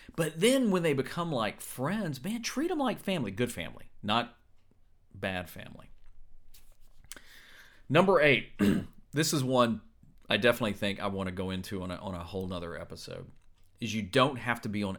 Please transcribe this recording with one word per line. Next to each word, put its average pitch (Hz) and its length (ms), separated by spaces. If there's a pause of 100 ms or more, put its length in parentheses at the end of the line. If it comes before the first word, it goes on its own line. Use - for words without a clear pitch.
(160)
But 160 240
then 247 300
when 185 120
they 156 120
become, 165 360
like, 113 300
friends, 156 640
man, 233 180
treat 311 280
'em 349 80
like 247 200
family, 156 320
good 117 220
family, - 380 (120)
not 113 340 (800)
bad 92 340
family. - 420 (2000)
Number 175 320
eight, 139 380 (240)
<clears throat> - 300
this 156 200
is 139 120
one 120 380 (480)
I 107 80
definitely 117 340
think 98 260
I 101 100
wanna 95 220
go 92 200
into 92 320
on 90 80
a, 87 60
on 92 180
a 85 100
whole 95 220
nother 87 340
episode, 87 460 (540)
is 107 140
you 110 80
don't 127 360
have 117 240
to 117 60
be 104 140
on 95 160